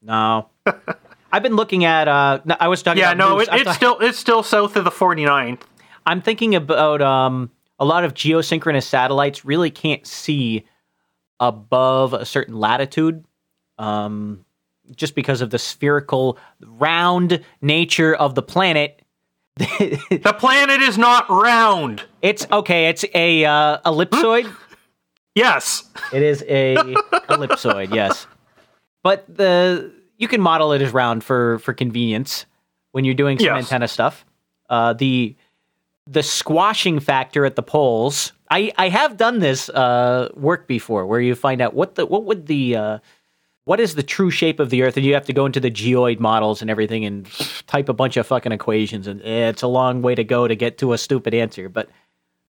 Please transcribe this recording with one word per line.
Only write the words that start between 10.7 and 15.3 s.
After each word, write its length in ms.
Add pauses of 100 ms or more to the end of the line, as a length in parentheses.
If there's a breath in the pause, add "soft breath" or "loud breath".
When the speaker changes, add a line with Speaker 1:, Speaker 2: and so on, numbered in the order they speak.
Speaker 1:
above 760
a 120
certain 320
latitude, 680 (540)
um, 640 (520)
just 180
because 280